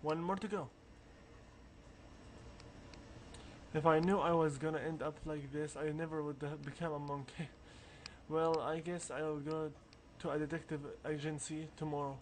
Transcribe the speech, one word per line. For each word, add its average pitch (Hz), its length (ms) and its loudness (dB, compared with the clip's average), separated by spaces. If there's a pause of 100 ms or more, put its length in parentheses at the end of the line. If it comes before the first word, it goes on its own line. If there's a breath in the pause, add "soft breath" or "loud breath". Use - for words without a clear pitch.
One 156 180 2
more 180 140 2
to 202 120 -2
go. 180 220 0 (3000 loud breath)
If 156 140 6
I 156 120 12
knew 185 200 6
I 160 140 6
was 156 260 6
gonna 156 180 2
end 147 240 0
up 156 140 0 (100)
like 147 260 -4
this, 147 240 -2
I 147 140 0
never 156 320 0
would 147 200 -2
have 147 220 -4
become 151 300 -2
a 143 60 -2
monkey. 143 540 -4
<laughs> - 760 -16
Well, 160 300 6
I 151 220 2
guess 170 280 -2
I'll 151 280 0
go 156 340 0 (480)
to 170 100 -2
a 143 80 2
detective 151 440 0 (280)
agency 156 680 -2
tomorrow. 143 460 0